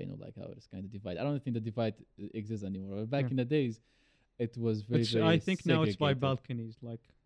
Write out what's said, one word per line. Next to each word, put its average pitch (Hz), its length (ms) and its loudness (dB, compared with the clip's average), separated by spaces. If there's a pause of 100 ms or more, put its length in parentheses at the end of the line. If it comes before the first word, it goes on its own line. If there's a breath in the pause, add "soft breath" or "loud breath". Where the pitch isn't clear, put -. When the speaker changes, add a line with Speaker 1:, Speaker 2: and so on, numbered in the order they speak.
Speaker 1:
you 92 60 -6
know, 98 180 -10
like, - 100 -16
how 90 200 -12
it's - 180 -20
kinda 95 140 -8 (100)
divided. 90 240 -6
I - 20 -2
don't 143 200 -2
think 127 160 -2
the 110 120 -4
divide, 110 240 0 (260)
uh, 101 40 -8 (160)
exists 104 300 -6
anymore. 98 300 -6
But 113 140 -6
back 139 100 2
Speaker 2:
Yeah. 123 80 -4
Speaker 1:
in 131 100 2
the - 20 2 (120)
days, 123 180 0 (640 soft breath)
it 117 180 -2
was 113 240 2
very, 117 200 2
Speaker 2:
It's, 110 100 2
Speaker 1:
very 110 140 4 (100)
Speaker 2:
I - 20 4 (100)
think 190 260 0
now 160 100 6
it's 104 120 2
by 147 160 4
Speaker 1:
segregated. 131 100 0
Speaker 2:
balconies, 120 600 -2
like, 117 240 -12 (200)